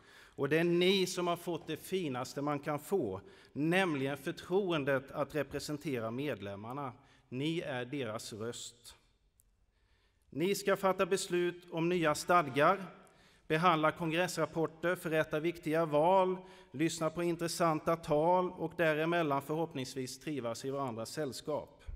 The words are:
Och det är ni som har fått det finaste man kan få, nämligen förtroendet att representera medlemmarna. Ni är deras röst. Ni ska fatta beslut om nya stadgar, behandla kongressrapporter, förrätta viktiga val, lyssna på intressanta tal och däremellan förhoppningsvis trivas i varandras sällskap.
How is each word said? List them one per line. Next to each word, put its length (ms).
Och 140
det 100
är 40
ni 420
som 220
har 100
fått 300
det 100
finaste 640
man 180
kan 200
få, 420
nämligen 640
förtroendet 960
att 240
representera 760
medlemmarna. 840
Ni 300
är 260
deras 480
röst. 640
Ni 260
ska 200
fatta 300
beslut 680
om 180
nya 260
stadgar, 680
behandla 440
kongressrapporter, 1040
förrätta 440
viktiga 460
val, 520
lyssna 380
på 140
intressanta 720
tal 560
och 260
däremellan 640
förhoppningsvis 800
trivas 460
i 40
varandras 400
sällskap. 760